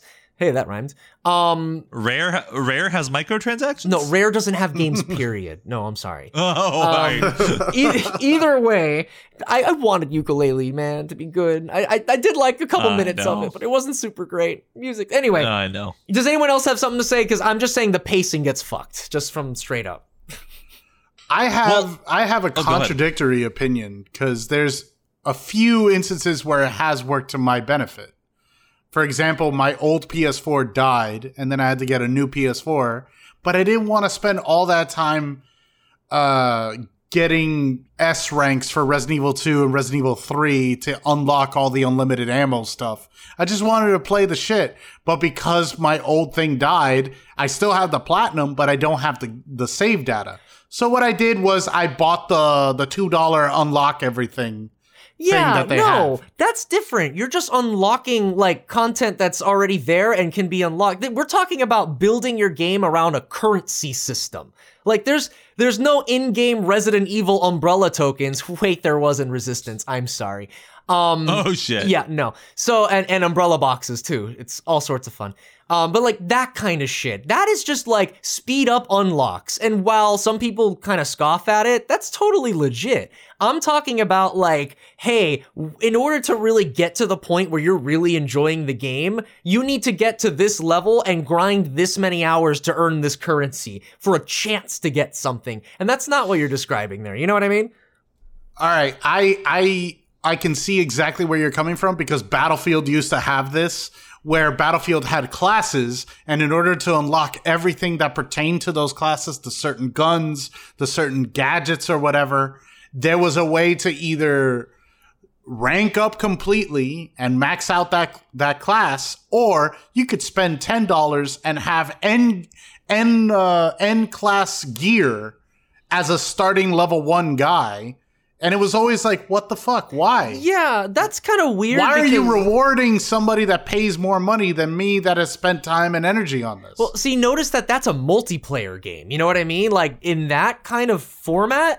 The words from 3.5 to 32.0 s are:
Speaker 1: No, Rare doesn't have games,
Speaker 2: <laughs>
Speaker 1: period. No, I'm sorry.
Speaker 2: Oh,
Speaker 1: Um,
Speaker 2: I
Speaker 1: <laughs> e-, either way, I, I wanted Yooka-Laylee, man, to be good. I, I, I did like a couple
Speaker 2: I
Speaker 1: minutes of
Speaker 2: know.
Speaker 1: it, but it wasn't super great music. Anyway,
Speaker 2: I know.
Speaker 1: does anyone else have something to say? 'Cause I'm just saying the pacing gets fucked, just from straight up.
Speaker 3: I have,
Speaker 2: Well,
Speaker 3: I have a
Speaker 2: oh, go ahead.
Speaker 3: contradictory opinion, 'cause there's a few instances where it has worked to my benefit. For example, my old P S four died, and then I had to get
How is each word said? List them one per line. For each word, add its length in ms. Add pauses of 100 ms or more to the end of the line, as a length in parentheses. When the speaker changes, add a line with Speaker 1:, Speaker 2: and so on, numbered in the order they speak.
Speaker 1:
No, 180
Rare 260
doesn't 220
have 200
games, 300
Speaker 2:
<laughs> 140
Speaker 1:
period. 480
No, 200
I'm 120
sorry. 360
Speaker 2:
Oh, 480
Speaker 1:
Um, 140
Speaker 2:
I 760
Speaker 1:
<laughs> 20
e-, 320 (160)
either 360
way, 520 (360)
I, 180
I 100
wanted 380
Yooka-Laylee, 640
man, 360
to 60
be 100
good. 480
I, 80 (140)
I, 120
I 80
did 220
like 240
a 60
couple 240
Speaker 2:
I 40
Speaker 1:
minutes 300
of 140
Speaker 2:
know. 80
Speaker 1:
it, 60
but 100
it 60
wasn't 280
super 280
great 380 (140)
music. 340
Anyway, 320
Speaker 2:
I 240
know. 260 (160)
Speaker 1:
does 160
anyone 240
else 140
have 160
something 200
to 40
say? 220
'Cause 160
I'm 180
just 140
saying 180
the 80
pacing 440
gets 180
fucked, 500
just 220
from 220
straight 320
up. 180 (1200)
Speaker 3:
I 200
have, 200
Speaker 2:
Well, 380
Speaker 3:
I 180
have 180
a 40
Speaker 2:
oh, 40
go 100
ahead. 180
Speaker 3:
contradictory 640
opinion, 680
'cause 340
there's 440 (340)
a 80
few 580
instances 520
where 200
it 80
has 320
worked 280
to 60
my 220
benefit. 540 (760)
For 140
example, 480
my 240
old 340
P 160
S 140
four 240
died, 760
and 140
then 80
I 100
had 80
to 80
get 160